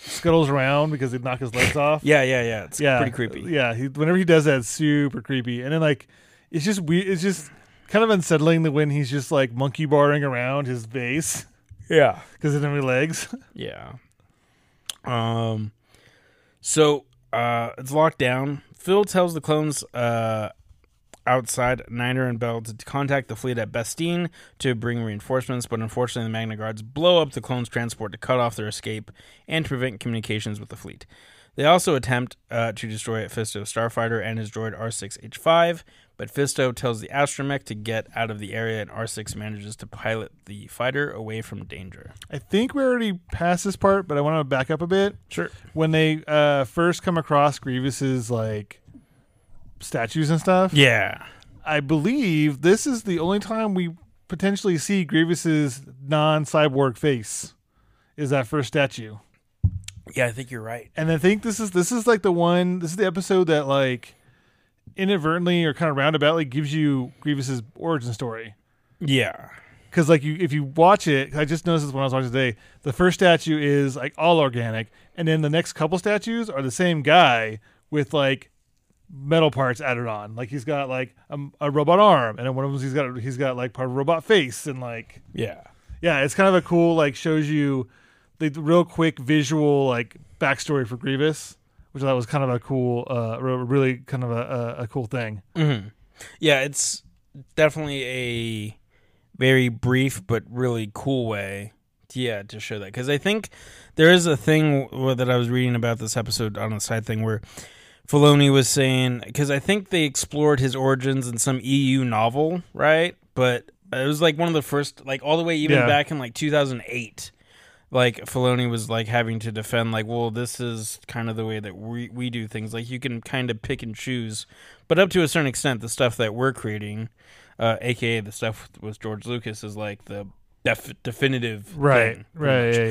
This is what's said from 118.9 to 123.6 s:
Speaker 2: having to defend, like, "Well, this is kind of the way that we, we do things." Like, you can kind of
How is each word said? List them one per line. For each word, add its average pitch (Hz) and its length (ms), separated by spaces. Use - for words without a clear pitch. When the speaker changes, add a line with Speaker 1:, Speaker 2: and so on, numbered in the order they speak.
Speaker 2:
having 113 340
to 113 120
defend, 113 400
like, 110 140
"Well, 117 240
this 117 300
is 113 380
kind 117 200
of 110 80
the 110 80
way 110 160
that 101 160
we, 117 320
we 123 220
do 117 160
things." 110 260
Like, 117 160
you 127 100
can 120 220
kind 127 300
of 110 100